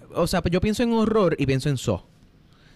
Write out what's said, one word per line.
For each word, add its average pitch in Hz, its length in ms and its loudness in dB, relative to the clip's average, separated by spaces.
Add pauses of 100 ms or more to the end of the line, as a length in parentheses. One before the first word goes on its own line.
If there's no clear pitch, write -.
(160)
o 170 100 2
sea, 175 240 -2
yo 175 100 0
pienso 214 220 -2
en 233 120 2
horror 214 440 2
y 143 80 0
pienso 131 240 -2
en 135 80 -2
Saw. 101 240 -4 (760)